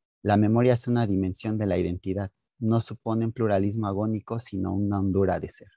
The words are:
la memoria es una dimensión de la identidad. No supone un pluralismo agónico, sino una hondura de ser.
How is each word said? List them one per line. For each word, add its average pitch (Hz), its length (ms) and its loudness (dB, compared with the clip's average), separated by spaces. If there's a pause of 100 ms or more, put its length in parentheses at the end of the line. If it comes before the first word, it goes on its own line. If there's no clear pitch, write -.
(220)
la 104 140 4
memoria 117 380 4
es 117 140 -4
una 120 180 2
dimensión 98 520 -2
de 107 80 -2
la 92 100 0
identidad. 92 540 -2 (280)
No 113 220 2
supone 113 460 -4
un 113 60 -4
pluralismo 104 540 0
agónico, 107 520 -4
sino 95 360 -6
una 101 260 0
hondura 95 400 2
de - 80 -8
ser. - 280 -16